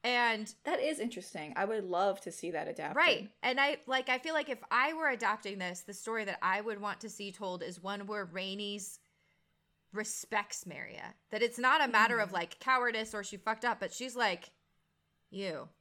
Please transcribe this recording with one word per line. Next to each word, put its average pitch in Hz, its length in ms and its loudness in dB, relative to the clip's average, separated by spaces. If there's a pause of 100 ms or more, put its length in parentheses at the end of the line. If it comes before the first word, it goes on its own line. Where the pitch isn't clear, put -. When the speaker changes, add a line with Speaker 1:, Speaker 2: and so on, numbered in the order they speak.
Speaker 1:
And 233 580 2
Speaker 2:
That 320 160 0
is 294 220 0
interesting. 185 560 -6
I 190 80 2
would 214 200 0
love 190 360 2
to 180 100 -8
see 165 220 -6
that 156 160 -4
adapted. 151 280 -4
Speaker 1:
Right. 285 320 4 (140)
And 254 180 2
I, 285 260 4
like, 254 220 0
I 254 100 4
feel 311 140 -4
like 302 160 0
if 240 220 -6
I 262 220 4
were 320 160 2
adapting 208 500 0
this, 180 220 -4
the 202 120 -14
story 220 340 -4
that 190 140 -4
I 185 200 2
would 214 200 -4
want 208 200 -4
to 214 100 -10
see 202 220 -8
told 180 320 -6
is 175 180 -10
one 196 240 -6
where 208 180 -4
Rhaenys 190 760 -6 (920)
respects 214 760 -4
Marya. - 480 -12 (160)
That 214 120 0
it's 233 160 0
not 262 240 6
a 269 60 4
matter 226 320 6
of, 202 80 2
Speaker 2:
Mm-hmm. 190 80 -8
Speaker 1:
like, - 240 -2
cowardice 240 540 2
or 202 100 -4
she 202 120 -10
fucked 220 280 -4
up, 233 160 0
but 190 120 -4
she's 247 240 -6
like, 202 340 0 (800)
"You. 165 380 -6 (120)